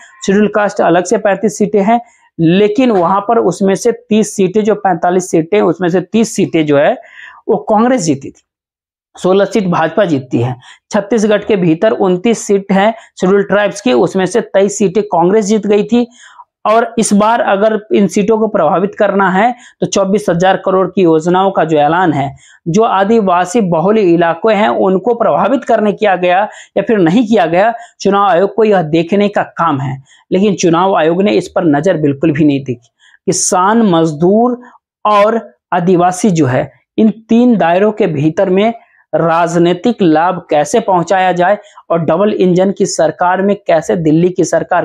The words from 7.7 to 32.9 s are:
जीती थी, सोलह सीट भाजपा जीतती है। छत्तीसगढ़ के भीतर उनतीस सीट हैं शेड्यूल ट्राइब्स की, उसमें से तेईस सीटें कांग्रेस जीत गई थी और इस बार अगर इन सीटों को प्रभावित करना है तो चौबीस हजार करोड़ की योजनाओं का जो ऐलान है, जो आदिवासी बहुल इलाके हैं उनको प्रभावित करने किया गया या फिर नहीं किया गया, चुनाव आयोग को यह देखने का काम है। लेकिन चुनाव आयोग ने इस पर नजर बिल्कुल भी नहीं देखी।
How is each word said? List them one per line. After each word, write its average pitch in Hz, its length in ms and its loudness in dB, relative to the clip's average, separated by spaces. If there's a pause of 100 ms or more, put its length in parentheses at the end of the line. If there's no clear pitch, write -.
जीती 151 280 -4
थी, - 120 -20 (760)
सोलह 190 280 0
सीट 196 220 -2
भाजपा 160 380 0
जीतती 139 380 -4
है। 123 140 -4 (340)
छत्तीसगढ़ 208 540 0
के 214 120 0
भीतर 180 360 0
उनतीस 190 540 -2
सीट 196 260 -2
हैं 202 220 2 (260)
शेड्यूल 196 220 2
ट्राइब्स 202 380 -2
की, 254 120 0
उसमें 190 340 0
से 185 140 -2
तेईस 202 380 -2
सीटें 202 240 0
कांग्रेस 190 420 0
जीत 208 220 0
गई 208 180 2
थी 233 220 0 (580)
और 226 220 2 (120)
इस - 140 0
बार 214 300 2
अगर 214 360 0 (160)
इन 202 140 2
सीटों 214 300 0
को 220 100 -2
प्रभावित 185 460 0
करना 196 360 0
है 220 240 0 (260)
तो - 60 -4
चौबीस 196 420 -2
हजार 185 280 2
करोड़ 185 320 0
की 185 140 -2
योजनाओं 175 480 2
का 190 140 0
जो 160 120 0
ऐलान 156 360 2
है, 139 220 -4 (340)
जो 180 140 2
आदिवासी 196 800 0
बहुल 180 360 0
इलाके 170 560 0
हैं 214 140 0
उनको 196 460 0
प्रभावित 214 500 0
करने 214 280 0
किया 190 240 0
गया 180 260 0 (340)
या 196 60 -2
फिर 214 160 0
नहीं 196 280 2
किया 202 200 2
गया, 185 260 0 (280)
चुनाव 202 280 0
आयोग 185 260 0
को 220 100 2
यह 196 200 2
देखने 170 440 0
का 202 140 -2
काम 156 380 -2
है। 135 160 -6 (340)
लेकिन 190 240 0
चुनाव 175 420 0
आयोग 170 260 0
ने 208 100 0
इस 175 160 -2
पर 185 180 -4
नजर 160 300 0
बिल्कुल 151 360 -2
भी 151 120 0
नहीं 139 200 0
देखी। 123 240 -10 (380)